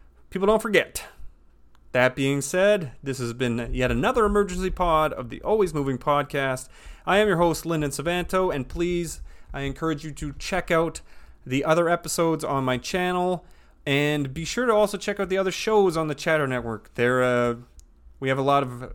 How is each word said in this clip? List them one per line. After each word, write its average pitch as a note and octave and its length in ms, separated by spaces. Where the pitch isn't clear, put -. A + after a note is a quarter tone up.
people F#3 160
don't G#3+ 160
forget. G3+ 420
That B2+ 220
being C#3 260
said, F3+ 520
this C3+ 160
has A#2 140
been A#2 400
yet B2+ 180
another G#3+ 340
emergency F#3+ 460
pod D#3 420
of A#2 180
the - 120
Always G3 300
Moving C#3 240
Podcast. C#3 720
I F#3 120
am G#3+ 100
your E3+ 100
host, E3+ 260
Lyndon D#3 280
Savanto, F3 580
and C3+ 180
please, F3 540
I C#3 60
encourage D3 440
you D#3 80
to C#3+ 220
check - 360
out E3 300
the C3 180
other E3 240
episodes E3 560
on C3+ 200
my B2+ 120
channel, F3+ 680
and D3 480
be D#3+ 100
sure B3 220
to A3+ 80
also G#3 240
check G3+ 200
out F#3+ 120
the F#3 80
other F#3+ 120
shows G3 460
on D#3+ 120
the D3 60
Chatter D3+ 320
Network. A#2 480
They're, B2 280
uh, B2 320
we C3+ 80
have C3+ 80
a C3+ 60
lot C#3 200
of B2 320